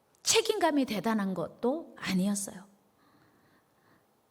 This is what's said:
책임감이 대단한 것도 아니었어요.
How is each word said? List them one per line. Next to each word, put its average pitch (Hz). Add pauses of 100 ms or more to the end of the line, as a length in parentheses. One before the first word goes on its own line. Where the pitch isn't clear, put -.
(220)
책임감이 339
대단한 208
것도 175
아니었어요. 190 (1700)